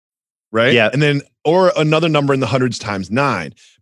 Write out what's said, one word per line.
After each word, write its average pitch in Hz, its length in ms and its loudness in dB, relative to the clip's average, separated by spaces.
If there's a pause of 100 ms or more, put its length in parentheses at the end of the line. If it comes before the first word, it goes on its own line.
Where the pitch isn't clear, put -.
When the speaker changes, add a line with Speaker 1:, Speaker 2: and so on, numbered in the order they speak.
(520)
Speaker 1:
right? 117 220 2
Speaker 2:
Yeah. 107 180 4
Speaker 1:
And 135 100 -2
then, 147 200 0 (220)
or 180 340 2
another 156 320 0
number 143 240 2
in 135 60 0
the 131 80 -2
hundreds 127 320 -2
times 98 320 -6
nine. 110 420 -2 (280)